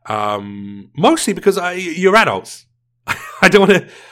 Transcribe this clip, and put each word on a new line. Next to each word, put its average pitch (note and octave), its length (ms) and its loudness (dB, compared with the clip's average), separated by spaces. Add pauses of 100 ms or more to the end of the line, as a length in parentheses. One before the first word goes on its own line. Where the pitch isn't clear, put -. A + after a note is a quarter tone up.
um, G2+ 920 -6
mostly A#3+ 380 0
because F#3 240 0
I, F3+ 160 -4
you're F#3 420 0
adults. C#3 500 0 (200)
<laughs> - 220 -20 (340)
I F#3 80 6
don't G3 180 4
wanna, F#3+ 200 2 (240)